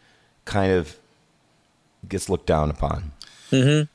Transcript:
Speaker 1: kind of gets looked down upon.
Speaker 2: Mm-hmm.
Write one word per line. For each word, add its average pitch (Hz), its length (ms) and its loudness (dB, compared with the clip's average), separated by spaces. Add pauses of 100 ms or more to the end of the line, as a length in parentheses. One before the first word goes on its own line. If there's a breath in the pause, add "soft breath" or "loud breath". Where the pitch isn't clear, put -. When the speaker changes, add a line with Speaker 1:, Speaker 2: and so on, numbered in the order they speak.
(440 soft breath)
Speaker 1:
kind 95 280 0
of 87 240 0 (1120)
gets 95 200 -6
looked - 180 -2
down 78 240 2
upon. 73 420 -4 (380 loud breath)
Speaker 2:
Mm-hmm. 147 440 2